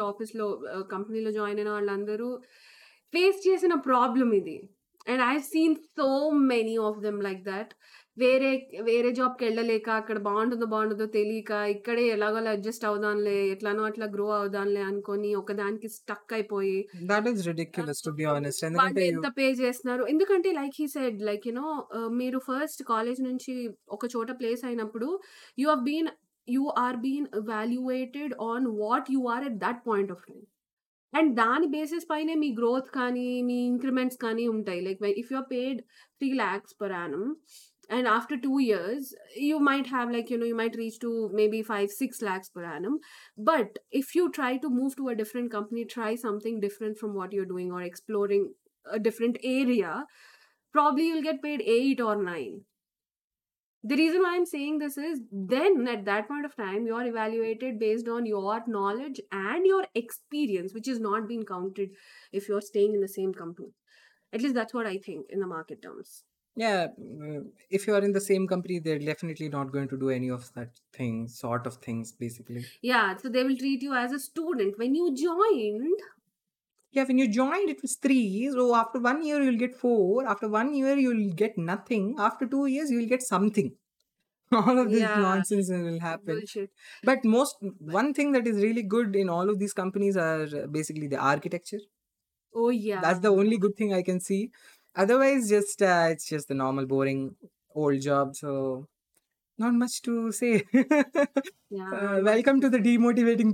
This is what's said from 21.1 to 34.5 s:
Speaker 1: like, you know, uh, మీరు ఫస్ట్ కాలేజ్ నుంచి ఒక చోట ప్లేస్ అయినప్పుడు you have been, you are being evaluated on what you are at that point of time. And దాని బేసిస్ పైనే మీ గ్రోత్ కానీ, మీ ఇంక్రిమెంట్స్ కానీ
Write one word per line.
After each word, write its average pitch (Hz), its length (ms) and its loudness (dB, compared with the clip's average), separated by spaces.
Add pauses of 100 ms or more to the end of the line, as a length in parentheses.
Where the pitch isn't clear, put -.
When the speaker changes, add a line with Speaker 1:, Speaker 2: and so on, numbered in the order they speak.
Speaker 1:
like, 208 200 -4
you 233 100 -4
know, 311 140 -4 (240)
uh, 226 120 -4 (120)
మీరు 254 280 -2
ఫస్ట్ 285 340 -4 (100)
కాలేజ్ 240 360 -2
నుంచి 254 260 -6 (420)
ఒక - 80 -6 (100)
చోట 233 140 -4 (120)
ప్లేస్ 233 280 -2
అయినప్పుడు 233 400 -4 (540)
you 302 100 2
have 254 180 0
been, 320 160 0 (500)
you 269 80 2 (200)
are 254 100 -2 (140)
being 285 180 -2 (140)
evaluated 254 920 -4 (200)
on 240 100 -2 (220)
what 254 220 0 (120)
you 254 60 0 (120)
are 262 160 -4
at 208 140 -6
that 240 140 -2 (120)
point 196 240 2
of - 140 -16
time. - 160 -20 (680)
And 311 140 4 (160)
దాని 285 300 2
బేసిస్ 311 400 -4
పైనే 311 200 -2 (120)
మీ - 20 0 (140)
గ్రోత్ 254 260 0 (140)
కానీ, 247 260 -2 (220)
మీ 247 80 0 (160)
ఇంక్రిమెంట్స్ 254 500 0
కానీ 226 220 -2 (100)